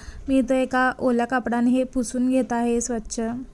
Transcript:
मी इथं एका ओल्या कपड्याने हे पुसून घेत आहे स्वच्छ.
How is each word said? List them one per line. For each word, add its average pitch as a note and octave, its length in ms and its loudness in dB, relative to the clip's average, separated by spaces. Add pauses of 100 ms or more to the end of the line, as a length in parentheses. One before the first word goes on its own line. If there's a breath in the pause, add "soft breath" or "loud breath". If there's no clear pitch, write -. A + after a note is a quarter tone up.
(280 loud breath)
मी C4+ 100 4
इथं C4 160 2
एका B3+ 440 2
ओल्या A#3+ 280 2
कपड्याने A#3+ 440 0
हे C4 140 4
पुसून B3+ 440 -2
घेत B3+ 240 2
आहे A#3 280 0
स्वच्छ. A3+ 400 -6 (340)